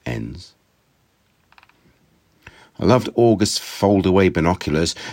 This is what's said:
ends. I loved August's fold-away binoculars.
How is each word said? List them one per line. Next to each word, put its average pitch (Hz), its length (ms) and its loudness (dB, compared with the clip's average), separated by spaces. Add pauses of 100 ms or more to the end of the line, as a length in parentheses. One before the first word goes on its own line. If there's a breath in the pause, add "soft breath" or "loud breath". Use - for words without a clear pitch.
ends. 58 480 -10 (2250 soft breath)
I - 60 -4
loved 113 300 2
August's 110 440 2
fold-away 95 680 2
binoculars. 82 680 -2 (180 loud breath)